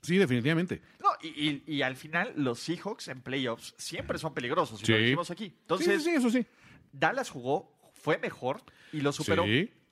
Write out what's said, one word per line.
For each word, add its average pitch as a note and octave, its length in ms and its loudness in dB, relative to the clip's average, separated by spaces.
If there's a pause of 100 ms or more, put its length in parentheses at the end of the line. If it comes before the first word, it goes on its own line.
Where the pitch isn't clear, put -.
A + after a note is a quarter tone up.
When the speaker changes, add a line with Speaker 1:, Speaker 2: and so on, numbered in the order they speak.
Speaker 1:
Sí, F3 160 2
definitivamente. D#3 640 2 (200)
Speaker 2:
No, G4+ 80 4 (120)
y, E3 60 -10 (220)
y, D3 260 -6
y C#3 80 0
al C3 120 0
final D#3 400 -4
los B2+ 240 0
Seahawks - 480 -6
en C3 140 -12
playoffs B2 560 -4
siempre - 400 -8
son D3+ 160 -6
peligrosos, B2+ 500 -2
y A2 80 4
lo A2 60 8
Speaker 1:
Sí. A2 60 4
Speaker 2:
dijimos D3 280 0
aquí. G#3 140 -8 (160)
Entonces, D4 260 0 (160)
Speaker 1:
Sí, E4 60 2
sí, - 0 -
sí, E4+ 80 2
eso B3 120 4
sí. A#3+ 160 2 (460)
Speaker 2:
Dallas D#3 380 0
jugó, C#3 480 -4 (160)
fue - 240 0
mejor - 440 -6 (300)
y D3+ 100 -4
lo C#3+ 100 2
superó. G2+ 340 2
Speaker 1:
Sí. C3 260 2 (200)